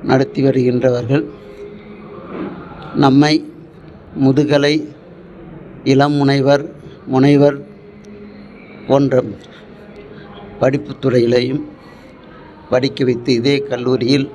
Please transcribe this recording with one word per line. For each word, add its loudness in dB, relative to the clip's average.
நடத்தி 0
வருகின்றவர்கள். 0
நம்மை 4
முதுகலை, 4
இளம் 4
முனைவர், 2
முனைவர் 4
போன்ற 2
படிப்புத் -2
துறையிலையும் 0
படிக்க 0
வைத்து, 0
இதே 2
கல்லூரியில் -2